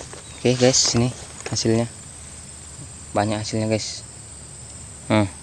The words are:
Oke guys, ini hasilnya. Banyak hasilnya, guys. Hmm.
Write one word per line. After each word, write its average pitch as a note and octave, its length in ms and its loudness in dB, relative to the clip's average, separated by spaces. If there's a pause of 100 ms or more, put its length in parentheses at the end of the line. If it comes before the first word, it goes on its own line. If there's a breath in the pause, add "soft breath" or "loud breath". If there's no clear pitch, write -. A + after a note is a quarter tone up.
(400)
Oke B2 160 6
guys, B2 400 6
ini A#2+ 160 6 (400)
hasilnya. A#2 400 2 (1200)
Banyak G#2+ 320 2
hasilnya, A2 240 0
guys. - 400 0 (1040)
Hmm. G#2+ 160 6 (160)